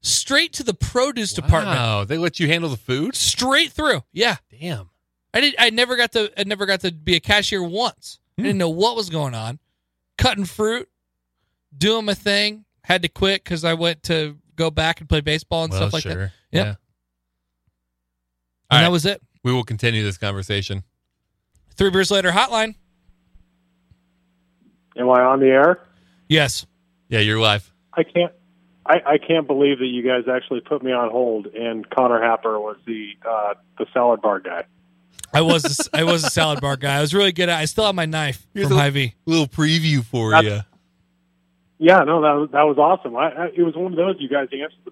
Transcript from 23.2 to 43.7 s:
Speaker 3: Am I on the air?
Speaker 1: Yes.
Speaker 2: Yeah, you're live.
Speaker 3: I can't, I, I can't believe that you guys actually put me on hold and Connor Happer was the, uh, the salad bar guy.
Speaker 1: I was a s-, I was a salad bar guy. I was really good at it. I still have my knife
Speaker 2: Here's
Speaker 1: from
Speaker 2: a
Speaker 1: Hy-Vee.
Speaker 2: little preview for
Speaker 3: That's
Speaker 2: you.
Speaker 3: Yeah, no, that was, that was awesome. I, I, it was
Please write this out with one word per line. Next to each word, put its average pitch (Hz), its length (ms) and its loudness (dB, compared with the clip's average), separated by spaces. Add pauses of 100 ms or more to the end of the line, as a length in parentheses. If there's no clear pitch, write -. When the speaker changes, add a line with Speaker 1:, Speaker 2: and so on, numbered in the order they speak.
Speaker 3:
Am 123 120 0
I 127 120 6
on 131 180 4
the 135 80 4
air? 139 320 4 (480)
Speaker 1:
Yes. 147 380 0 (440)
Speaker 2:
Yeah, 113 100 0
you're 107 200 2
live. 104 320 2 (220)
Speaker 3:
I 165 100 0
can't, 175 280 -2 (540)
I, 165 200 4
I 156 120 2
can't 160 300 0
believe 139 320 2
that 123 80 -2
you 123 160 -4
guys 127 280 2
actually 127 300 -4
put 139 220 -6
me 131 80 -2
on 120 200 0
hold 113 360 -2
and 113 420 -8
Connor 120 320 2
Happer 113 380 0
was 104 260 -8
the, 107 260 -10 (160)
uh, 107 260 -4 (240)
the 110 160 -6
salad 120 280 2
bar 101 180 0
guy. 87 240 -10 (720)
Speaker 1:
I 147 80 4
was 165 240 2
a - 40 -2
s-, - 240 -6
I 156 100 2
was 165 220 2
a - 40 0
salad 156 320 0
bar 139 160 -2
guy. 139 200 -2
I 143 40 2
was 151 120 0
really 196 180 4
good 175 180 0
at 165 100 0
it. - 20 -2
I 156 40 -2
still 220 200 0
have 202 100 2
my 170 100 -2
knife 156 480 -4
Speaker 2:
Here's 196 140 -2
Speaker 1:
from 135 100 4
Speaker 2:
a 147 40 6
Speaker 1:
Hy-Vee. 139 320 0 (120)
Speaker 2:
little 160 220 2
preview 156 560 0
for 113 280 -2
Speaker 3:
That's 107 140 6
Speaker 2:
you. 104 140 -2 (1200)
Speaker 3:
Yeah, 175 240 8
no, 156 180 2
that 151 120 4
was, 147 180 0
that 143 120 4
was 147 140 2
awesome. 147 380 2
I, 147 160 0
I, 156 140 -6 (100)
it 170 80 4
was 160 120 -2